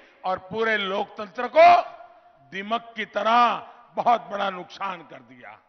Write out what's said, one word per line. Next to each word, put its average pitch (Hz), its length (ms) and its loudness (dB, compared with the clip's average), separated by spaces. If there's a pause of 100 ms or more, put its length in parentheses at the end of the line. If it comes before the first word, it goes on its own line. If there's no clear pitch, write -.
(240)
और 185 140 -4
पूरे 220 380 -4
लोकतंत्र 202 800 -8
को 349 260 8 (680)
दीमक 208 460 -8
की 214 80 -8
तरह 220 520 2 (380)
बहुत 226 260 0
बड़ा 202 300 -6
नुकसान 180 520 -12
कर 139 160 -20
दिया। 113 500 -20